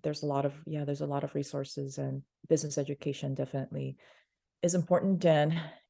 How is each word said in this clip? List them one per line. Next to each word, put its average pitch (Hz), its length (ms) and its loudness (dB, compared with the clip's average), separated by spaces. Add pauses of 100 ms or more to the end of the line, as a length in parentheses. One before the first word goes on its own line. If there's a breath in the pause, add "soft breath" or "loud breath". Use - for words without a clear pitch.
there's 147 200 -4
a 151 40 -2
lot 139 180 2
of, 143 100 -2 (120)
yeah, 151 180 -4
there's 143 160 -2
a 147 60 -2
lot 143 180 -2
of 143 100 -6
resources, 139 640 -4
and 135 240 -4 (260)
business 151 300 2
education 139 560 -2
definitely 135 640 -4 (640 soft breath)
is 175 120 2
important. 180 500 4
And, 160 360 6 (300 loud breath)